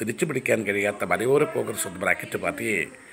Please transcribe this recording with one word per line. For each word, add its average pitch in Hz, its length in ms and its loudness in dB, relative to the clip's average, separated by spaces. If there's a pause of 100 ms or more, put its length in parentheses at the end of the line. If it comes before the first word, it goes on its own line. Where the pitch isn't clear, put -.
തിരിച്ചു 113 300 -2
പിടിക്കാൻ 127 360 2
കഴിയാത്ത 101 360 0 (100)
മലയോര 127 300 4 (120)
കോൺഗ്രസ് 110 360 -2
എന്ന 92 140 -8
ബ്രാക്കറ്റ് - 380 0
പാർട്ടിയെ 98 340 -2 (360)